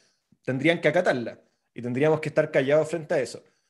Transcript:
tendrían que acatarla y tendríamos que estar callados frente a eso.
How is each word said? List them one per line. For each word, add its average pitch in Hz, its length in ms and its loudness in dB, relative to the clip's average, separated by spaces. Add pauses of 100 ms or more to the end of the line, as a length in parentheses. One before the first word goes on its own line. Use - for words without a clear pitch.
(440)
tendrían 147 360 0
que 160 60 -2
acatarla 147 540 0 (340)
y 120 80 -12
tendríamos 143 380 0
que 156 80 -6
estar 156 240 0
callados 151 360 2
frente 165 260 -6
a 147 60 2
eso. - 220 -8 (280)